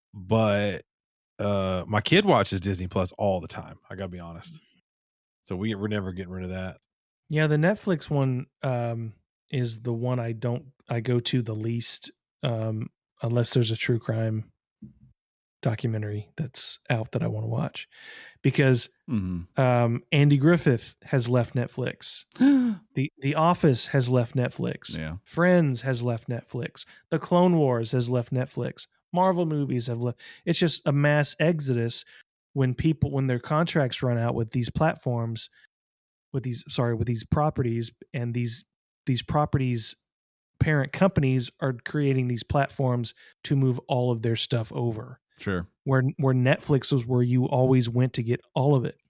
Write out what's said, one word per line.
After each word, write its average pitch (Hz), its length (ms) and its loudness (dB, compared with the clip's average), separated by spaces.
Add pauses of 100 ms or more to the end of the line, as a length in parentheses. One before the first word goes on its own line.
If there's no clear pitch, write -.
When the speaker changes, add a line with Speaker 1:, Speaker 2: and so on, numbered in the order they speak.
(140)
Speaker 1:
but, 101 680 0 (580)
uh, 95 480 0
my - 140 0
kid 208 240 2
watches 107 360 2
Disney 92 260 -2
Plus 90 260 -2
all 98 280 0
the 80 60 -10
time. 80 300 -12 (120)
I 98 60 -14
gotta 95 140 -8
be 87 100 -12
honest. 85 400 -16 (880)
So 92 100 -8
we, 107 200 -2
we're 98 120 -4
never 101 260 -4
getting 90 200 -10
rid 92 120 -8
of 90 60 -8
that. 92 260 -8 (520)
Speaker 2:
Yeah, 156 180 2
the 151 100 2
Netflix 180 520 0
one, 131 380 0 (160)
um, 117 500 -4 (360)
is 120 320 -2
the 120 120 -4
one 123 260 -2
I 117 140 -4
don't, 120 320 -4 (240)
I 120 100 -2
go 120 220 0
to 123 200 0
the 110 140 -4
least, 117 560 -4 (320)
um, 110 460 -4 (320)
unless 117 320 2
there's 113 180 2
a 110 60 -2
true 123 200 0
crime 110 540 -4 (1120)
documentary 107 760 -4
that's - 420 -4 (100)
out 113 240 -4
that 120 100 -4
I 110 40 -2
wanna 110 200 -6
watch. 117 400 -6 (560)
Because, 131 460 4 (200)
Speaker 3:
Mm-hmm. 92 500 -4
Speaker 2:
um, 120 520 2
Andy 147 260 6
Griffith 147 680 2
has 120 260 0
left 120 260 0
Netflix. - 720 -6 (140)
Speaker 3:
<gasps> 254 380 4 (160)
Speaker 2:
The, 139 180 -2 (100)
The 139 140 0
Office 160 520 4
has 123 220 2
left 123 260 2
Netflix. - 640 -4
Speaker 3:
Yeah. 80 260 -6
Speaker 2:
Friends 165 580 2
has 123 220 -2
left 120 260 -4
Netflix. - 540 -8 (280)
The 160 80 2
Clone 180 380 4
Wars 123 340 2
has 123 180 2
left 123 240 -2
Netflix. 127 540 -4 (260)
Marvel 180 320 2
movies 135 400 -2
have 120 160 -4
left. 120 180 -4 (260)
It's 170 120 0
just 165 300 0
a 151 40 4
mass 147 480 2
exodus 135 640 0 (500)
when 131 200 0
people, 151 380 0
when 135 160 0
their 123 120 0
contracts 156 600 0
run 123 160 0
out 117 160 0
with 117 160 -4
these 120 220 -4
platforms, 117 800 -2 (840)
with 131 100 -4
these, 117 240 -8
sorry, 120 280 0
with 110 120 -4
these 113 160 -4
properties, 123 680 -2 (240)
and 120 180 -6
these, 120 320 -6 (400)
these 123 160 -2
properties' 131 720 0 (640)
parent 147 320 2
companies 135 600 2 (100)
are 135 120 0
creating 131 560 0
these 120 140 -4
platforms 127 680 0 (300)
to 147 120 0
move 131 320 2
all 123 240 0
of 113 120 -2
their 117 120 0
stuff 113 380 -2
over. 120 460 -6 (180)
Speaker 3:
Sure. 87 300 -4 (160)
Speaker 2:
Where, 135 180 2 (160)
where 131 160 2
Netflix 127 580 2
was 127 140 2
where 123 160 2
you 123 240 2
always 127 460 4
went 123 220 2
to 123 100 -4
get 117 180 -2 (140)
all 143 200 4
of 120 100 2
it. - 120 -8 (120)